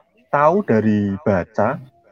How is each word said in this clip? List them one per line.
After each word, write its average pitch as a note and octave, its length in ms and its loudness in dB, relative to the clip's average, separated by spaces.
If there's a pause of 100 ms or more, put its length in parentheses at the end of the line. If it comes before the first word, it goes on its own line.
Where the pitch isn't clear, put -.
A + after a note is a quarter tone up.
(280)
tahu D3+ 340 2
dari G#2 640 0
baca, G#2+ 560 -2 (320)